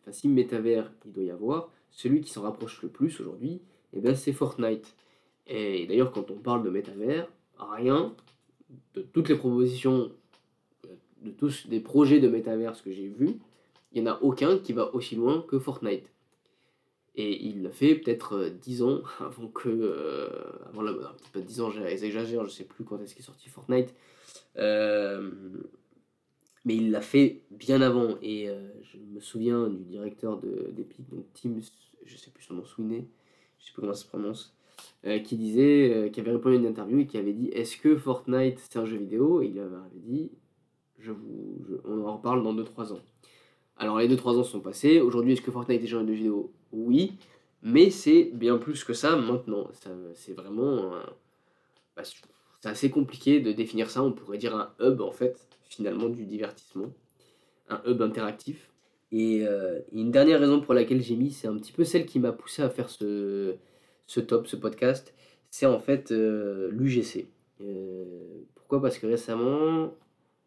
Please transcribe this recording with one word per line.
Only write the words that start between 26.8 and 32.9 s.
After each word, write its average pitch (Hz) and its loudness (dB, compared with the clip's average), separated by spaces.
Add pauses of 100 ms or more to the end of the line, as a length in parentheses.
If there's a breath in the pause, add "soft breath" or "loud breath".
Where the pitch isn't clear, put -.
l'a 104 0
fait - 4 (100)
bien 135 2
avant. 123 4
Et, 104 -6
euh, 98 -10 (140)
je - -20
me 104 -18
souviens 117 0
du 95 -6
directeur 104 -8
de, 98 -8
d'Epic, - -14
donc - -14
Tim, 120 -6 (480)
je 120 -20
sais - -20
plus - -20
son 92 -16
nom, 90 -12
Sweeney, 113 -8 (500 soft breath)